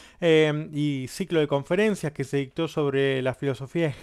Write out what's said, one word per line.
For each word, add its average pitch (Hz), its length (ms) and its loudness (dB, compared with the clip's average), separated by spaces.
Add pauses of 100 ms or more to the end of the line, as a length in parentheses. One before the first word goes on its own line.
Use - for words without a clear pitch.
(200)
eh, 156 540 4
y 143 340 -2
ciclo 170 320 -2
de 151 80 2
conferencias 175 680 0
que 139 100 -4
se 143 140 -4
dictó 139 300 -4
sobre 139 540 0
la 127 140 -2
filosofía 139 540 -2
de 123 120 -6